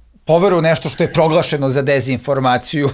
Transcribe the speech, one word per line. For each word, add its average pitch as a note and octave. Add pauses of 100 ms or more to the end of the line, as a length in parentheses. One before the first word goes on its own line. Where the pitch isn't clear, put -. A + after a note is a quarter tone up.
(240)
poveruje F3
u D#3+
nešto D#3+
što -
je -
proglašeno D#3
za C3+
dezinformaciju C3